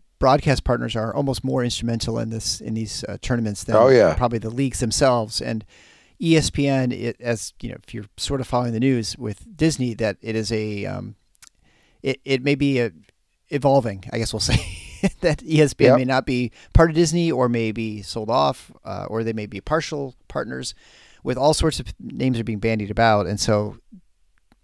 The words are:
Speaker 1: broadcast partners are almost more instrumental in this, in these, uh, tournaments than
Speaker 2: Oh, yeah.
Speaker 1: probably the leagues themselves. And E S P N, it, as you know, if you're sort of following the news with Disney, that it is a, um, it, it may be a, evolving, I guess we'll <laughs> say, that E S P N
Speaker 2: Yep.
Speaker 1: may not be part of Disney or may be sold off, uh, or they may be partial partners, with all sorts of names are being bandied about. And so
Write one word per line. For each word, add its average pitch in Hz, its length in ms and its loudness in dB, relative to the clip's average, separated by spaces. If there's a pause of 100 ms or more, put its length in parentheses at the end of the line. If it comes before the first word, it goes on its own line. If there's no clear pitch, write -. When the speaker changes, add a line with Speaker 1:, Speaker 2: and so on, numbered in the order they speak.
(180)
Speaker 1:
broadcast 135 460 4
partners 120 320 -2
are 110 180 -4
almost 139 300 -2
more 131 200 0
instrumental 117 540 -4
in 113 120 -4
this, - 300 -6
in 113 140 -6
these, 110 340 -6
uh, 98 140 -8
tournaments 113 420 -2
than 110 120 2
Speaker 2:
Oh, 120 120 8
yeah. 104 260 6
Speaker 1:
probably 117 240 0
the 110 120 -6
leagues 123 300 -4
themselves. 120 600 0
And 113 240 -4 (580)
E 165 140 4
S - 140 2
P 143 180 0
N, 131 240 2
it, 107 280 -6
as 117 400 -4
you - 100 -10
know, - 120 -12
if - 100 -20
you're 110 120 -10 (120)
sort 139 240 -4
of 123 60 -6
following 123 260 0
the 110 80 -2
news 127 380 0
with 120 380 -10
Disney, 131 380 0
that 104 280 -2
it 110 140 -6
is 110 160 -2
a, 107 340 -4
um, 98 300 -8 (880)
it, 131 220 -4
it 135 180 0
may 143 120 2
be 139 240 0
a, 117 140 0 (560)
evolving, 127 640 0
I 113 60 -4
guess 113 140 -4
we'll 107 80 -6
<laughs> - 0 -
say, - 240 0 (560)
that 160 220 0
E 156 180 2
S 147 140 4
P 147 100 2
N 120 60 8
Speaker 2:
Yep. 139 80 6
Speaker 1:
may 131 60 0
not 131 200 0
be 123 280 -2 (200)
part 165 160 8
of 156 80 -2
Disney 165 340 2
or 127 180 2
may 113 240 0
be 107 280 -6
sold 110 300 -6
off, 135 400 0 (140)
uh, 95 260 -8
or 113 140 -2
they 113 80 -2
may 107 140 -6
be 101 140 -12
partial 147 540 -4 (140)
partners, 127 460 -8 (500)
with 123 120 -2
all 143 160 4
sorts 156 280 0
of - 200 -12
names 123 380 -2
are 113 60 -4
being 107 160 -4
bandied 110 300 -2
about. 107 360 4
And 101 140 -4
so 104 360 0 (880)